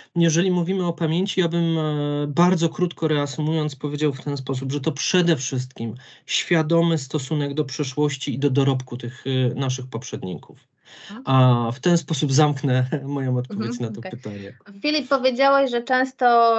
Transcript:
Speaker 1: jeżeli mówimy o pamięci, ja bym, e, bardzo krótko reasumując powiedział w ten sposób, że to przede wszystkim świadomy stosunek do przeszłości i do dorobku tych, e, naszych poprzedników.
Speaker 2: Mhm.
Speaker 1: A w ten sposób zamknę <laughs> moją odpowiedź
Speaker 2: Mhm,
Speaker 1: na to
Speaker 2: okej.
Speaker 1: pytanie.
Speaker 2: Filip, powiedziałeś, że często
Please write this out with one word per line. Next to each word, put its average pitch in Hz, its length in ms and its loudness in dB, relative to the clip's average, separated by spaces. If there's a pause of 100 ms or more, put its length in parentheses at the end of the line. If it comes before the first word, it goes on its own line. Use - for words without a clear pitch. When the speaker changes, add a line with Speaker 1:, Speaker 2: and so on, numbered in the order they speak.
(160)
Speaker 1:
jeżeli 170 340 4
mówimy 180 360 0
o 170 60 -2
pamięci, 175 480 -2
ja 175 80 2
bym, 165 300 0
e, 147 500 -2
bardzo 170 400 2
krótko 175 400 -2
reasumując 151 680 -2
powiedział 147 360 -2
w 131 120 -14
ten 143 120 -2
sposób, 131 360 -4
że 143 80 -4
to 151 120 -2
przede 170 440 2
wszystkim 127 580 -6 (320)
świadomy 165 720 2
stosunek 143 560 -2
do 151 100 0
przeszłości 147 720 -2
i - 40 -4
do 139 120 2
dorobku 131 460 0
tych, - 300 -10
e, 131 280 0
naszych 127 320 -4
poprzedników. - 840 -10 (400)
Speaker 2:
Mhm. 226 160 -12
Speaker 1:
A 127 460 4
w - 80 -10
ten 175 180 2
sposób 151 340 -2
zamknę 135 600 2
<laughs> 139 120 -4
moją 135 320 -2
odpowiedź 123 340 -4
Speaker 2:
Mhm, 120 200 -6
Speaker 1:
na 107 40 -8
to - 40 -10
Speaker 2:
okej. 185 120 -10
Speaker 1:
pytanie. 101 480 -12 (240)
Speaker 2:
Filip, 294 260 -2
powiedziałeś, 269 640 2
że 240 120 -2
często 240 760 4